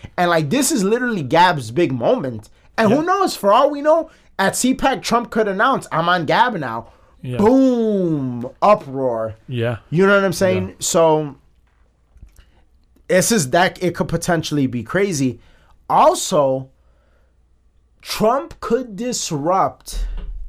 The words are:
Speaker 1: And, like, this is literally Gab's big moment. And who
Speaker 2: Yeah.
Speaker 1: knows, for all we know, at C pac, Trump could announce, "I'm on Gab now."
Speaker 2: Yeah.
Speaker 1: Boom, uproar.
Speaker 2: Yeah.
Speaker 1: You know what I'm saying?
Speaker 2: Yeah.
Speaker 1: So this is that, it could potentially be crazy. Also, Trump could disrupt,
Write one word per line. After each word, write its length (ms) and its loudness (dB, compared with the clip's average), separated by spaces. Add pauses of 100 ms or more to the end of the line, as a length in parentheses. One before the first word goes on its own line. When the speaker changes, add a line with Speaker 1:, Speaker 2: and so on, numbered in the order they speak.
(160)
Speaker 1:
And, 140 0
like, 180 0
this 220 0
is 140 0
literally 380 -2
Gab's 500 2
big 200 0
moment. 560 -4 (300)
And 120 2
who 80 4
Speaker 2:
Yeah. 80 0
Speaker 1:
knows, 300 0
for 160 2
all 160 6
we 140 -6
know, 260 2 (300)
at 160 0
C 180 0
pac, 300 -2
Trump 280 -2
could 180 0
announce, 420 0
"I'm 180 -2
on 180 0
Gab 280 2
now." 320 -8 (360)
Speaker 2:
Yeah. 160 -6
Speaker 1:
Boom, 1080 2 (140)
uproar. 720 0 (140)
Speaker 2:
Yeah. 300 -4 (120)
Speaker 1:
You 160 2
know 80 4
what 100 4
I'm 80 0
saying? 360 0
Speaker 2:
Yeah. 100 -16
Speaker 1:
So 560 0 (1700)
this 240 4
is 180 0
that, 320 2
it 140 -2
could 120 -4
potentially 600 -2
be 160 -6
crazy. 560 -2 (480)
Also, 800 2 (1300)
Trump 580 -2
could 360 -4
disrupt, 1080 -4 (420)